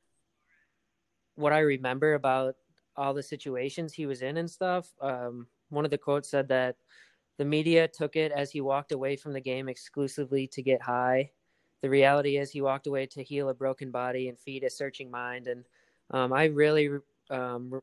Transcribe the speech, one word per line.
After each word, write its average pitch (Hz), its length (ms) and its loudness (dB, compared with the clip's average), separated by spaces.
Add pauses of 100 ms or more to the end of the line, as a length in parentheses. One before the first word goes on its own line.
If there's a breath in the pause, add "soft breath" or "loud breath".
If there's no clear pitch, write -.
(1400)
what 147 180 4
I 156 60 6
remember 139 540 4
about 131 420 2 (400)
all 139 180 0
the 139 100 -4
situations 139 680 -6
he 156 120 -6
was 135 160 -4
in 135 160 -4
and 170 120 -4
stuff, 180 380 -2 (140)
um, 123 460 -6 (220)
one 147 160 -2
of 147 60 0
the 143 60 0
quotes 143 320 -2
said 135 200 0
that 127 260 2 (640 soft breath)
the 147 80 -2
media 160 420 4
took 156 300 -4
it 156 160 2
as 143 180 -2
he 151 80 -6
walked 139 320 0
away 135 240 -2
from 147 160 -10
the 135 80 -6
game 131 300 -6
exclusively 135 800 -4
to - 140 -10
get 127 200 2
high. 127 500 0 (500)
The 139 80 -2
reality 139 480 6
is 139 140 -2
he 143 100 -6
walked 135 260 0
away 135 180 -2
to 131 180 -12
heal 143 240 -4
a 131 60 0
broken 135 360 -4
body 127 380 -4
and 123 100 -10
feed 135 280 -8
a 127 40 0
searching 135 400 -10
mind. 123 380 -8
And, 123 160 -6 (480)
um, 131 220 0
I 147 120 4
really, 151 440 4 (400)
um, 123 420 -6
re-, 131 120 -8